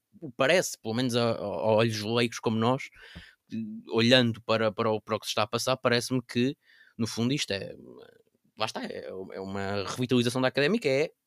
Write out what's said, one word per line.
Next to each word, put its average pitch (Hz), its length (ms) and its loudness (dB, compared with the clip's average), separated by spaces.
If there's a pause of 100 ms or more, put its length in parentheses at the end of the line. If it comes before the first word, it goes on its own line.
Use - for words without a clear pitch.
(220)
o 147 100 -12
parece, 151 500 2
pelo 110 120 -4
menos 120 220 0
a, 117 160 2
a, - 120 -4
a 101 320 2
olhos 107 260 4
leigos 117 380 0
como 110 180 0
nós, 123 320 0 (1000)
olhando 117 500 4
para, 110 300 2
para 110 180 -2
o, 110 120 -2
para 107 140 -4
o 104 40 0
que - 60 -16
se - 60 -6
está 110 120 0
a 107 40 -4
passar, 123 300 -2
parece-me 120 440 0
que, 123 340 -2 (420)
no 113 80 -2
fundo, 117 280 -2
isto - 180 -4
é, 98 240 -6 (800)
lá 107 80 -2
está, 247 200 -4
é, - 220 -10
é 95 340 -10
uma 98 420 -4
revitalização 123 580 0
da 131 60 2
Académica, 151 400 0
é 135 240 0 (160)